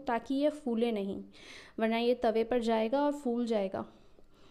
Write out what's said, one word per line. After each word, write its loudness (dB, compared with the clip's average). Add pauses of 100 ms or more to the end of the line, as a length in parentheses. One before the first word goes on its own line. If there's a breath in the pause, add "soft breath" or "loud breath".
ताकि -2
ये 4
फूले 0
नहीं, -2 (600 loud breath)
वरना 2
ये 4
तवे 2
पर 0
जाएगा 2
और 4
फूल -2
जाएगा। -2 (640 soft breath)